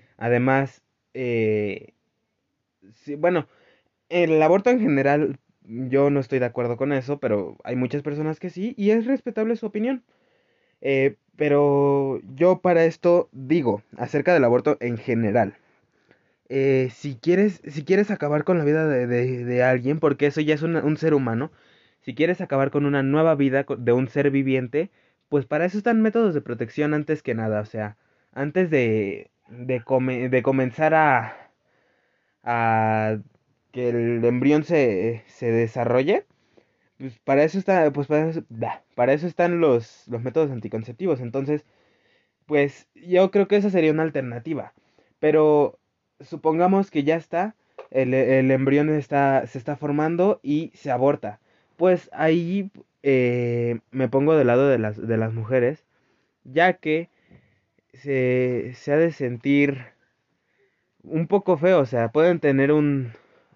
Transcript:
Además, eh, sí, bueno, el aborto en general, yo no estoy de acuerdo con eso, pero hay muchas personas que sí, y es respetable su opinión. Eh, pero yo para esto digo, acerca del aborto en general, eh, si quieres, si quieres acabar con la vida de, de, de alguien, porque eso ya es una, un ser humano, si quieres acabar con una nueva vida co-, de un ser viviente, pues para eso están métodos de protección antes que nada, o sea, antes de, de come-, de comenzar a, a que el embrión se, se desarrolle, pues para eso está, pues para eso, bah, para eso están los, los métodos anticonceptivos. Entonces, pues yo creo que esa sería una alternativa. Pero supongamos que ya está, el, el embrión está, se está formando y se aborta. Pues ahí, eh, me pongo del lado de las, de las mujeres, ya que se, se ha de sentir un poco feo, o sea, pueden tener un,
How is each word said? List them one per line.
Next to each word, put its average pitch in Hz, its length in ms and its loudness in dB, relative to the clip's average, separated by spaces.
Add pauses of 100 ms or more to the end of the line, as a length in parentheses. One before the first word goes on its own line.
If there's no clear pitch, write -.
(180)
Además, 131 640 0 (320)
eh, 107 800 -2 (1000)
sí, 147 200 -12
bueno, 165 320 0 (600)
el 160 320 2
aborto 190 280 4
en 254 100 2
general, 143 580 0 (260)
yo 131 460 0
no 143 100 0
estoy 131 200 -2
de 123 60 0
acuerdo 120 320 -4
con 135 160 -4
eso, 135 260 -4
pero 104 440 -4
hay 120 120 -8
muchas 127 260 -4
personas 151 380 -6
que 185 100 -10
sí, 196 280 -8
y 202 140 0
es 226 140 0
respetable 233 500 -4
su 220 120 -10
opinión. 240 360 -6 (760)
Eh, 135 340 0 (220)
pero 143 840 2 (160)
yo 180 240 2
para 170 260 4
esto 175 460 2
digo, 131 520 -2 (140)
acerca 147 360 0
del 147 100 4
aborto 123 360 2
en 120 180 -4
general, 113 580 0 (920)
eh, 131 420 2
si 143 240 -10
quieres, 180 520 0
si 147 180 -10
quieres 202 260 2
acabar 151 320 -2
con 180 140 2
la 151 80 0
vida 156 220 2
de, 123 200 0
de, 123 380 -2
de 123 180 0
alguien, 127 360 0
porque 143 280 2
eso 156 140 -2
ya 151 140 0
es 147 80 -6
una, 165 200 -2
un 156 140 0
ser 156 160 0
humano, 131 380 -2 (500)
si 127 140 -12
quieres 170 260 0
acabar 139 300 -2
con 143 140 -2
una 143 180 0
nueva 156 320 2
vida 139 280 0
co-, - 140 -6
de 120 160 0
un 127 160 2
ser 143 220 0
viviente, 135 580 -2 (400)
pues 143 160 -2
para 156 200 -2
eso 185 120 -4
están 220 240 0
métodos 220 320 2
de 147 80 -2
protección 123 520 -4
antes 151 300 -4
que 120 120 -4
nada, 110 260 -4
o 104 40 -8
sea, 107 300 -10 (380)
antes 151 360 -2
de, 110 600 0 (180)
de 123 340 -6
come-, 127 480 -2
de 127 140 2
comenzar 135 520 0
a, 135 420 2 (1040)
a 110 760 0 (540)
que 123 180 -2
el 117 360 0
embrión 139 380 2
se, 117 640 0
se 120 240 -6
desarrolle, 120 720 0 (720)
pues 131 220 -14
para 139 240 2
eso 160 140 -2
está, 180 340 2
pues 143 160 -6
para 156 220 0
eso, 160 200 -8
bah, 117 340 -10 (120)
para 127 180 2
eso 156 140 -2
están 175 340 -2
los, 120 460 0
los 117 140 -8
métodos 139 300 -2
anticonceptivos. 117 680 -6
Entonces, 139 440 -4 (800)
pues 143 480 -2
yo 180 380 2
creo 202 160 2
que 208 80 0
esa 202 140 2
sería 160 220 2
una 156 120 0
alternativa. 131 720 -8 (460)
Pero 151 600 2 (400)
supongamos 175 720 0
que 147 120 -2
ya 156 120 0
está, 175 400 -6 (340)
el, 127 240 0
el 131 380 2
embrión 135 380 2
está, 139 580 0
se 135 100 -14
está 139 200 -8
formando 160 640 -2
y 151 320 -4
se 143 160 -8
aborta. 127 480 -2 (380)
Pues 180 360 0
ahí, 170 560 -2 (320)
eh, 120 760 0 (100)
me 131 180 -2
pongo 143 280 2
del 135 120 4
lado 127 220 4
de 127 80 4
las, 107 180 -4 (120)
de 113 100 -2
las 113 160 -2
mujeres, 123 500 -2 (600)
ya 160 300 0
que 160 360 -4 (840)
se, 127 840 -2
se - 180 -8
ha 151 40 2
de 165 140 2
sentir 139 720 -2 (1200)
un 160 220 -4
poco 190 320 0
feo, 175 220 4
o 135 80 2
sea, 117 240 -2
pueden 165 280 2
tener 139 320 2
un, 143 420 0 (420)